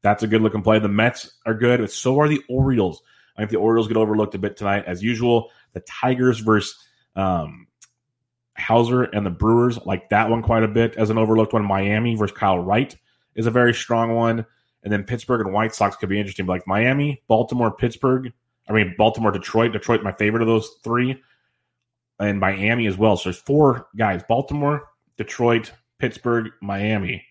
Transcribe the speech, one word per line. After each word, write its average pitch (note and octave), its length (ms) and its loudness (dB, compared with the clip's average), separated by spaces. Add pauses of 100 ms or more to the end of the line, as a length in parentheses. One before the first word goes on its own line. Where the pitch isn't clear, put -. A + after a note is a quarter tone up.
That's - 180 0
a A2+ 60 -4
good A2 140 2
looking G#2+ 200 0
play. A2 180 4
The G#2 100 0
Mets G#2+ 440 -2 (120)
are A2+ 100 0
good, A#2+ 240 2
but G#2+ 120 -4
so C3 280 0
are D3+ 80 4
the D3 220 -2
Orioles. B2 520 0 (340)
I G#2 60 -6
think G#2+ 100 -4
the A2+ 60 0
Orioles A2 300 2
get A2+ 100 0
overlooked G#2+ 380 0
a - 20 -8
bit G2+ 200 -6
tonight, G2+ 280 -2
as F2+ 160 -8
usual. A#2 480 0 (240)
The F2 60 -10
Tigers B2+ 600 0
versus, A2 380 0 (380)
um, F2 520 -4 (920)
Hauser A#2+ 460 2
and G#2 220 -4
the F#2 60 -4
Brewers, A#2 540 2
like F#2 240 -6
that G#2+ 200 2
one A#2 140 0
quite A2+ 200 2
a A2 40 2
bit A2+ 300 0
as G#2+ 120 2
an A2 80 0
overlooked A2 360 2
one. G#2+ 120 0
Miami G2+ 500 0
versus G#2 220 -4
Kyle F#2+ 220 2
Wright G#2 360 0 (380)
is A2+ 140 -2
a A2+ 40 0
very A#2+ 220 4
strong A#2 400 -2
one. A2+ 320 0 (380)
And G#2 100 -4
then G2+ 120 -2
Pittsburgh A#2+ 360 -4
and G2 120 -4
White A2 200 0
Sox G2+ 220 0
could F#2+ 140 -8
be G2+ 100 0
interesting. G2 260 -6
But F#2 80 -2
like F2+ 140 -6
Miami, C3 600 0
Baltimore, A2+ 440 0
Pittsburgh. B2+ 600 -2 (380)
I G#2+ 40 -2
mean, F#2+ 240 0
Baltimore, A2 340 2
Detroit. A2 400 0
Detroit, G#2+ 320 -2
my G2 80 -4
favorite G#2+ 300 0
of A#2 60 0
those A2+ 220 0 (140)
three. B2 380 -2 (1000)
And G2+ 200 -2
Miami G2+ 480 0
as F#2 100 -4
well. G#2 200 2
So - 120 -6
there's F2 120 -10
four C#3 540 2
guys. G2+ 320 -2
Baltimore, C#3+ 640 -2 (280)
Detroit, A#2 540 -2 (260)
Pittsburgh, A#2 540 -4 (100)
Miami. G2+ 680 -4